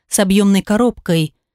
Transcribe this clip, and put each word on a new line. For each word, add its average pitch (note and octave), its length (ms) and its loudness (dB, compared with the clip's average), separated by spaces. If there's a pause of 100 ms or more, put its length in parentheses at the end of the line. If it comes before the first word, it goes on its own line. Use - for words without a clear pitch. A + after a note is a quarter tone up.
с - 100 -8
объемной G3 440 2
коробкой. G3 720 -2 (200)